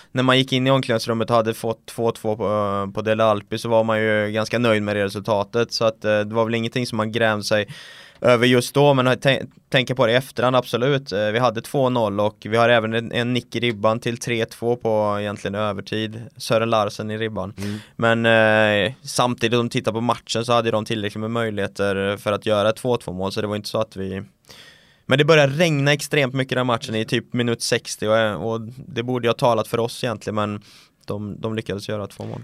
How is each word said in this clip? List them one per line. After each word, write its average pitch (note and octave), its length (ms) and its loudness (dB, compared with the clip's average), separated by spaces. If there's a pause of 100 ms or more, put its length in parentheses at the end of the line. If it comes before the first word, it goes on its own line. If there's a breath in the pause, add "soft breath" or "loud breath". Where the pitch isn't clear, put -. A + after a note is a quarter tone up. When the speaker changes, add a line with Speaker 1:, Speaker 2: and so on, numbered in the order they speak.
(120)
Speaker 1:
när B2+ 100 0
man B2+ 160 6
gick C3 140 0
in B2+ 140 0
i C3+ 40 4
omklädningsrummet A#2 600 0
och A#2+ 60 4
hade A2+ 180 2
fått - 320 -6
två A2+ 260 -2
två G#2+ 240 -4
på, A2+ 80 -4 (440)
eh, G2 60 -10
på G#2+ 80 -4
Del A2 180 0
Alpi A2 380 2
så A#2 100 -6
var A2+ 160 4
man A2 160 0
ju G#2+ 320 0
ganska G#2+ 260 -2
nöjd A2 240 4
med G#2 140 -2
det G2+ 80 0
resultatet. G#2 680 -2
Så - 120 -2
att, A2 200 0
eh, G#2+ 160 2
det G#2+ 140 -6
var A2+ 100 2
väl A2+ 100 -2
ingenting A#2 320 -2
som A#2+ 100 -8
man G#2+ 160 -2
grämde A2 320 2
sig G#2 220 0 (560 loud breath)
över A#2+ 240 6
just B2+ 280 4
då, C#3+ 200 6
men B2+ 140 2
att B2 140 2
tän-, - 280 0 (180)
tänka B2+ 260 0
på B2 120 4
det A2 60 4
i - 20 4
efterhand, B2+ 420 0
absolut. C3 560 0
Eh, G#2 180 0
vi A2 80 0
hade A#2+ 240 0
två C3 260 0
noll A2 320 0
och G#2 200 0
vi G#2 160 -4
har A#2 120 4
även A2+ 260 2
en, A#2 180 -4
en A#2+ 200 -2
nick A#2+ 240 -4
i A2+ 40 -2
ribban A2 400 0
till A#2 180 -4
tre A2+ 260 -2
två A#2 320 -4
på G#2+ 440 0
egentligen G#2 340 -6
övertid. G#2+ 680 -6 (140)
Sören A2+ 340 0
Larsen G#2+ 400 0
i G#2+ 80 -6
ribban. G#2+ 400 -6
Speaker 2:
Mm. G#2 200 -6 (180 loud breath)
Speaker 1:
Men, A#2 300 2 (600)
eh, A#2+ 60 -2 (100)
samtidigt, B2 560 0
om A#2 60 0
de A#2+ 60 -4
tittar C#3+ 220 -2
på A2+ 80 -4
matchen, A#2 440 -2
så A#2+ 80 0
hade A#2 180 2
de G#2+ 140 0
tillräckligt G#2+ 360 -6
med A2 100 -4
möjligheter G2+ 840 -2
för G#2 160 -4
att G2+ 140 -4
göra G#2 220 2
ett A2 80 0
två B2 200 -2
två F2+ 160 -10
mål, F#2+ 200 -4
så A2 80 -4
det G#2 60 -2
var G#2 100 -4
inte G#2 120 -8
så A2+ 120 -2
att - 160 -4
vi... F#2+ 260 -6 (840 loud breath)
Men C3 120 2
det D3 60 4
började D3 280 6
regna D3 400 2
extremt C#3+ 420 0
mycket C3 240 -2
den B2+ 80 0
matchen A2+ 280 -2
i A2 100 0
typ - 280 -4
minut A#2+ 300 0
sextio, A2 720 0
och, G2 180 -4
och A2+ 80 -4 (260)
det B2 160 -6
borde B2 240 -4
ju - 20 4
ha A#2 60 2
talat A#2 340 2
för A#2 100 -2
oss A#2 260 -4
egentligen, G#2+ 300 -6
men G#2 280 -2 (440 loud breath)
de, G#2 340 -8
de A2+ 140 -6
lyckades G2 340 -6
göra G#2 180 -6
två - 200 -14
mål. A2 180 -10